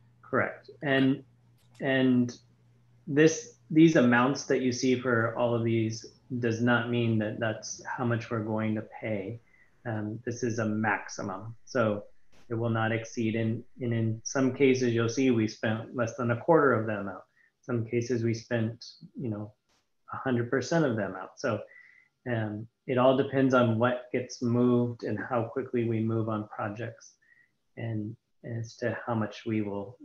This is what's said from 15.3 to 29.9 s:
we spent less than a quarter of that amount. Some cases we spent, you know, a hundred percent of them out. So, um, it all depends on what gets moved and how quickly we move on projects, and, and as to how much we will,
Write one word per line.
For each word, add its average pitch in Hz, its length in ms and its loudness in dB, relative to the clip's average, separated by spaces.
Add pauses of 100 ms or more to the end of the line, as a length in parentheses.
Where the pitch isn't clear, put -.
we 113 160 2
spent 113 480 -4
less 117 220 -2
than 120 140 -2
a 117 100 0
quarter 147 320 4
of 110 140 0
that 107 140 -4
amount. 98 200 -10 (400)
Some 120 240 -4
cases 117 400 -2
we 117 80 0
spent, 113 500 -4 (380)
you 135 80 -6
know, 104 240 -8 (580)
a 110 60 -10
hundred 120 320 -2
percent 151 380 0
of 117 100 0
them 95 240 -4
out. - 180 -16
So, 110 220 -2 (680)
um, 110 400 -4 (200)
it 131 100 -2
all 131 180 6
depends 135 380 2
on 117 260 4
what 123 320 0
gets - 300 -6
moved 120 640 2
and 107 140 -4
how 120 240 -2
quickly 120 440 -4
we 113 140 0
move 110 300 -2
on 107 180 -4
projects, 110 640 -10 (640)
and, 113 400 -6 (260)
and 117 180 -8
as 113 160 -12
to 110 200 -4 (100)
how 120 80 -4
much 107 300 -6
we 110 160 -2
will, 101 440 -8